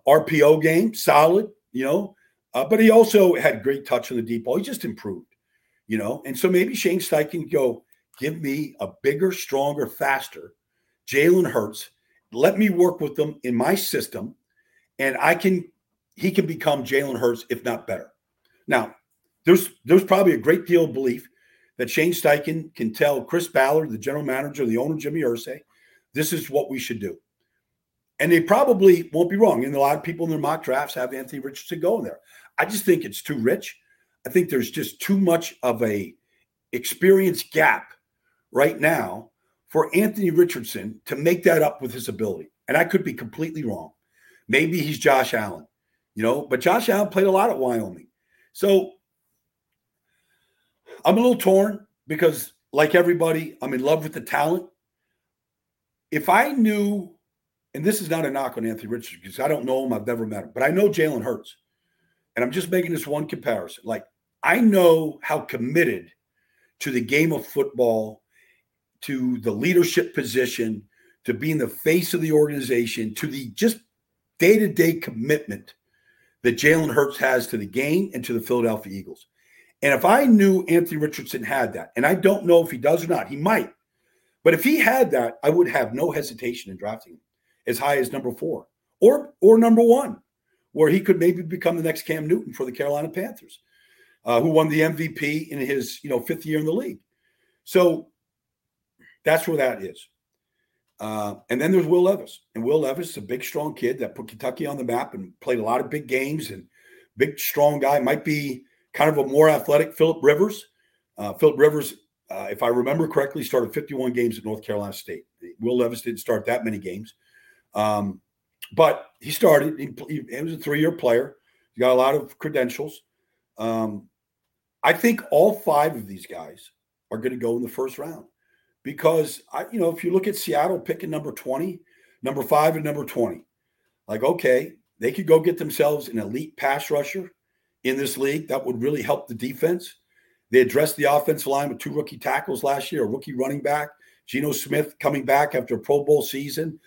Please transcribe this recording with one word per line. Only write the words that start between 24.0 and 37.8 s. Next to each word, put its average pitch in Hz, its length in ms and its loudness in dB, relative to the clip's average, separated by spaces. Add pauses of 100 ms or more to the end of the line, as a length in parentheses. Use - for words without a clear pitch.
manager, 139 420 -4
the 113 120 0
owner, 147 180 -2
Jimmy 151 260 -6
Irsay, 127 380 -4 (540)
"This 156 180 -2
is 165 180 -6
what 139 200 -2
we 131 100 -8
should 117 220 -10
do." 95 160 -8 (1000)
And 160 120 2
they 170 80 6
probably 190 720 4
won't 170 200 0
be 196 40 -2
wrong. 196 300 4
And 139 80 -6
a 139 60 0
lot 139 160 4
of 151 80 -8
people 165 240 -6
in - 20 -2
their 156 100 -2
mock 156 240 -2
drafts 139 300 -4
have 123 180 -6
Anthony 135 280 -12
Richardson 139 400 -12
going 185 240 0
there. 92 160 -12 (400)
I 160 60 2
just 202 200 -6
think 170 180 4
it's - 200 -12
too 143 160 -6
rich. 127 360 -2 (520)
I - 20 -10
think 175 180 2
there's 127 220 -2
just - 320 -10
too 196 180 0
much 170 440 0
of 120 180 -2
a 104 320 -4 (580)
experience 185 680 2
gap 151 520 0 (580)